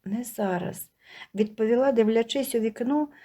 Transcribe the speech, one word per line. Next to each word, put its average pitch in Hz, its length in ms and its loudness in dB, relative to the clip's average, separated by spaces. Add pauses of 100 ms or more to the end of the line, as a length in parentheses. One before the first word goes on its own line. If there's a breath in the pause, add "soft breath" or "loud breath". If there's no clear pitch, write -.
«Не 214 180 -4
зараз», 185 640 -6 (460 loud breath)
відповіла, 220 560 2
дивлячись 226 640 2
у 226 40 2
вікно, 254 500 0 (160 loud breath)